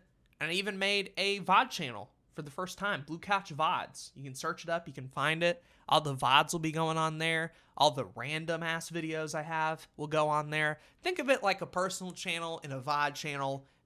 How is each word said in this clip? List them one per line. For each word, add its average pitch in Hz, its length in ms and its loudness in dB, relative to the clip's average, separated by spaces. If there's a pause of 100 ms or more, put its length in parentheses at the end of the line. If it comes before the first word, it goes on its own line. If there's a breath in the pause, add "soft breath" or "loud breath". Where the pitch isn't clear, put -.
(400)
And 156 120 -2
I - 20 -2
even 196 240 -2
made 196 380 2
a 196 240 0
vod 208 300 4
channel 120 420 -8 (200)
for 160 100 -10
the 147 100 -10
first 180 260 -8
time, 196 300 -2
Blue 160 100 -8
Couch 196 340 -2
vods. 156 600 -2
You 135 80 -14
can 135 140 -10
search 165 260 -6
it 165 80 -6
up. 170 160 -2
You 143 80 -14
can 131 140 -10
find 151 340 0
it. 170 220 2 (240 soft breath)
All 156 120 8
the 147 140 -2
vods 139 380 6
will 170 80 -2
be 160 100 0
going 160 260 0
on 160 220 0
there. 165 360 0 (220 soft breath)
All 151 140 8
the 131 240 -4
random-ass 160 760 -4
videos 156 440 -4
I 156 80 -2
have 160 540 -2
will 147 100 -6
go 151 220 2
on 151 220 2
there. 151 280 0 (240 soft breath)
Think 359 160 -2
of 254 100 -2
it 262 140 4
like 196 180 2
a 165 60 -6
personal 185 460 -2
channel 165 500 -6
and 143 100 -8
a 135 80 -6
vod 147 360 0
channel 139 500 -4 (200 soft breath)